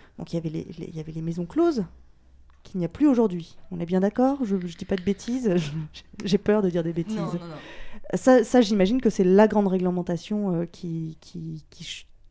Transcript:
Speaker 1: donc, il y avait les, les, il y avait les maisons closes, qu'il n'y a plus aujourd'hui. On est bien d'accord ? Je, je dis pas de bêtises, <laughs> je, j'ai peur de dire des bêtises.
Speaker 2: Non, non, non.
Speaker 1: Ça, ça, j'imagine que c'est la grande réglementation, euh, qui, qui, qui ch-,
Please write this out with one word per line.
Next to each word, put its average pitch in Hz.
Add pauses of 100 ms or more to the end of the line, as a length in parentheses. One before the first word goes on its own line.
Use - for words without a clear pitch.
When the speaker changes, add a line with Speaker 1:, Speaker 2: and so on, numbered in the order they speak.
(180)
Speaker 1:
donc, 165
il 170
y -
avait 165
les, 160 (140)
les, 160
il 165
y 156
avait 156
les 160
maisons 165
closes, 285 (800)
qu'il -
n'y 170
a -
plus 294
aujourd'hui. 220 (120)
On 180
est 175
bien 180
d'accord ? 254
Je, 196
je 175
dis 180
pas 196
de 185
bêtises, 208
<laughs> -
je, 151 (520)
j'ai 196
peur 208
de 185
dire 170
des 170
bêtises. 175
Speaker 2:
Non, 202
non, 175
non. 160 (580)
Speaker 1:
Ça, 254
ça, 247
j'imagine 208
que 220
c'est 190
la 196
grande 208
réglementation, 180
euh, 170
qui, 165
qui, 160
qui -
ch-, - (240)